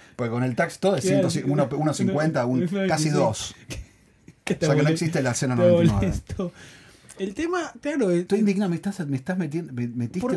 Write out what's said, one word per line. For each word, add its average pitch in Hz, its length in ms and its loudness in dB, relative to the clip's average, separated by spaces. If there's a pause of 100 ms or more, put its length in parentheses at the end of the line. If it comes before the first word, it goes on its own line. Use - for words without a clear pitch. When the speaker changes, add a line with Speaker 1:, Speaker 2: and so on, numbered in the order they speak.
(160)
Speaker 1:
porque 117 140 -4
con 123 140 0
el 127 120 0
tax 131 220 -2
todo 190 200 2
es 127 60 -2
Speaker 2:
Claro, 165 280 2
Speaker 1:
ciento, 139 200 -2
uno, 143 240 2
uno 147 200 0
cincuenta, 151 500 0
un, 127 140 0
Speaker 2:
uno 180 100 2
veinticinco. 190 180 0
Speaker 1:
casi 156 220 2
dos. - 500 0
Speaker 2:
<laughs> - 60 -20 (840)
Que 190 60 0
te 175 100 -2
Speaker 1:
O 151 40 2
sea 131 80 4
que 143 40 4
no 147 80 4
Speaker 2:
molest-, 160 40 2
Speaker 1:
existe 160 280 0
la 127 120 0
Speaker 2:
te - 40 -2
Speaker 1:
cero 127 180 0
noventa - 280 4
y - 20 4
nueve. 165 60 6 (160)
Speaker 2:
molesto. - 440 -6 (680)
El 196 160 -6
tema, 330 360 -4 (100)
claro, 285 280 0
el 175 120 4
Speaker 1:
Estoy 196 180 0
indignado, 202 320 2
me 170 60 0
estás, 185 300 -4
me 139 80 0
estás 185 220 -4
metiendo, 156 360 -4
me 120 140 -2
metiste 120 340 -4
Speaker 2:
¿Por 247 160 0